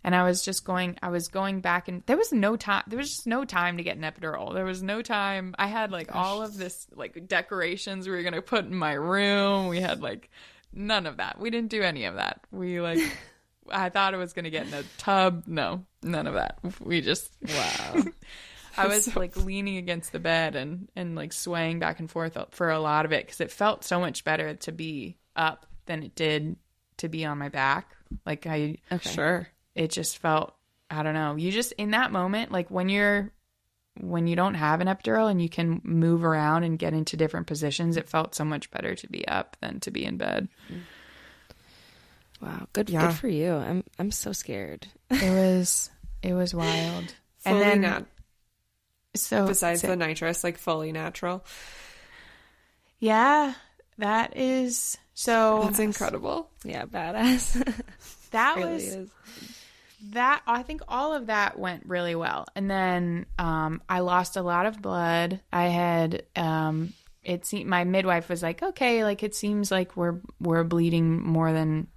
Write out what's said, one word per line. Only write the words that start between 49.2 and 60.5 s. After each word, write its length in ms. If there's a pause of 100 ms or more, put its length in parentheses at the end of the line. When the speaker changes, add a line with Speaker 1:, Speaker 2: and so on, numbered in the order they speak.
Speaker 3:
besides 340
Speaker 1:
so 80
Speaker 3:
the 80
nitrous, 480
like, 140
fully 340
natural. 520 (1500)
Speaker 1:
Yeah, 560 (440)
that 380
is, 600 (180)
so 480
Speaker 3:
That's 180
incredible. 720 (140)
Speaker 2:
Yeah, 220
badass. 1000
<laughs> 40 (400)
Speaker 1:
That 240
Speaker 2:
Really 180
Speaker 1:
was 120
Speaker 2:
is. 240 (1000)
Speaker 1:
that, 360
I 180